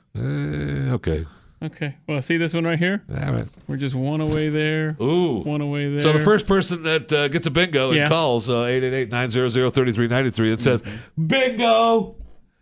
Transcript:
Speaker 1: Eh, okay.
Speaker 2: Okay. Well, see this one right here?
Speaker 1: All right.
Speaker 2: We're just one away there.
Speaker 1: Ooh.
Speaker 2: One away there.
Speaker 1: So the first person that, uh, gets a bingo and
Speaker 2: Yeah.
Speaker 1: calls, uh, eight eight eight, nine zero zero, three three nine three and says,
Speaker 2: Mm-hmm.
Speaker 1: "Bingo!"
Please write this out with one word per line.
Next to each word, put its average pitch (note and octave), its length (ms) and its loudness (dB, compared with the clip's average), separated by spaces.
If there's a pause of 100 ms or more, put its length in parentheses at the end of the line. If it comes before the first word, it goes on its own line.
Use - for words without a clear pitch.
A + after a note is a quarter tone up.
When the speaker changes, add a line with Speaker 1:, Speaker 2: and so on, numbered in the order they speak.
(180)
Speaker 1:
Eh, C#3+ 760 -4
okay. D#2+ 300 -2 (380)
Speaker 2:
Okay. D3 340 -8 (120)
Well, D3 140 -2
see E3+ 160 0
this E3 160 -2
one E3+ 120 0
right E3 140 0
here? F#3 300 0
Speaker 1:
All C#3 240 -4
right. A2+ 120 -2 (220)
Speaker 2:
We're C#3+ 100 -6
just C3+ 180 -4
one C#3+ 260 -2
away D3+ 280 0
there. D#3 520 0
Speaker 1:
Ooh. D3+ 380 2
Speaker 2:
One D3 220 -2
away C#3+ 280 -2
there. C#3+ 100 -2
Speaker 1:
So D3+ 140 4
the D3+ 60 4
first G#3 280 2
person F3+ 360 0
that, D#3+ 280 0
uh, D3 160 2
gets D#3+ 200 -2
a D3+ 40 -2
bingo C#3+ 380 2
and D#3 80 2
Speaker 2:
Yeah. D3 120 2
Speaker 1:
calls, C3 400 2
uh, A#2+ 140 2
eight B2+ 200 0
eight B2+ 100 -2
eight, B2+ 180 -4
nine B2 180 -2
zero B2+ 200 0
zero, B2 200 2
three B2+ 220 2
three A#2 160 2
nine B2+ 240 2
three A2 200 2
and A#2 80 -2
says, B2 220 2
Speaker 2:
Mm-hmm. A#2 460 -6
Speaker 1:
"Bingo!" A3+ 880 2 (460)